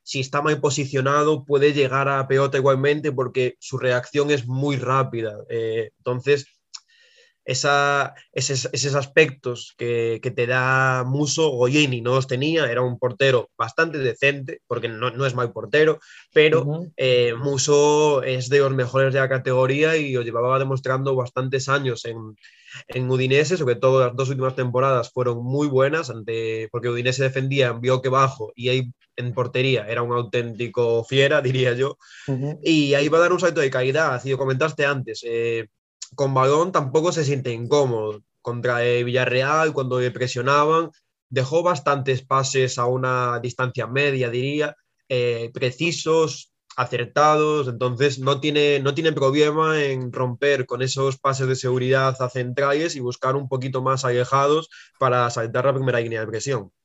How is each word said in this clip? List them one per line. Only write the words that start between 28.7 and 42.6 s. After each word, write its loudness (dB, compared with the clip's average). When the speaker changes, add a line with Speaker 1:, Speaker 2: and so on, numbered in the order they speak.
Speaker 1:
en -6
portería 0
era -2
un -4
auténtico -2
fiera, 2
<laughs> -2
diría 2
yo, -2
Speaker 2:
Ujú. -4
Speaker 1:
y 4
ahí 2
va 4
a 6
dar 4
un 0
salto 0
de 2
calidad, 0
así -6
lo 0
comentaste 0
antes, -4
eh, -2
con 0
balón 4
tampoco 2
se -2
siente -2
incómodo. 0
Contra -2
el 2
Villarreal, 0
cuando -2
le 0
presionaban, 0
dejó 0
bastantes 0
pases 0